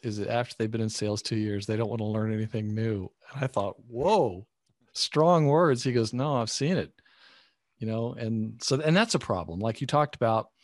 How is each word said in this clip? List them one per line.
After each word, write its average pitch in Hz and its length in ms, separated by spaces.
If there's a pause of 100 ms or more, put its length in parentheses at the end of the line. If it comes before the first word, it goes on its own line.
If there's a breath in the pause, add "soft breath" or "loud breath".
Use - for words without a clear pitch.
is 107 140
that 101 120
after 120 280
they've 110 140
been 113 100
in 110 80
sales 104 320
two - 160
years, 104 280
they 107 120
don't 110 120
wanna 110 180
learn 110 260
anything 107 420
new." 110 340 (240)
And 139 100
I 131 40
thought, 98 380
"Whoa, 120 640 (460)
strong 156 540
words." 143 360
He 131 100
goes, 113 200
"No, 135 220
I've 113 160
seen 160 260
it." 87 160 (840 soft breath)
You 110 80
know, 113 260
and 113 500
so, 135 180
and 156 140
that's 226 200
a 143 40
problem. 90 400
Like 113 220
you 135 60
talked 147 280
about, 113 360 (120)